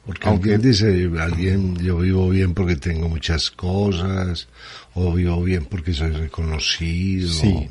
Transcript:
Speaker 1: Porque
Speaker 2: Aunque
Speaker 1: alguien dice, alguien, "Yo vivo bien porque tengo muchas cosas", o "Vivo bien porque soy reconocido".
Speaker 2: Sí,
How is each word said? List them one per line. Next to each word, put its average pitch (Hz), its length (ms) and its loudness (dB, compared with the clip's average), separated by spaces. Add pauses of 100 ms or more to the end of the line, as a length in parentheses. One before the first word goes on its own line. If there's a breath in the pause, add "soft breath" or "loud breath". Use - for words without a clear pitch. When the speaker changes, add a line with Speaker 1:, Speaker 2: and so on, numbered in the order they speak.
Speaker 1:
Porque 98 240 -6
Speaker 2:
Aunque 104 260 4
Speaker 1:
alguien 113 180 4
dice, 92 380 2 (100)
alguien, 90 560 0
"Yo 87 220 0
vivo 92 300 2
bien 92 260 2
porque 90 200 0
tengo 82 340 -2
muchas 80 440 -2
cosas", 92 960 -2 (460 loud breath)
o 90 200 0
"Vivo 87 300 2
bien 90 220 0
porque 87 280 -4
soy 78 160 -2
reconocido". 82 1200 -2
Speaker 2:
Sí, 82 400 2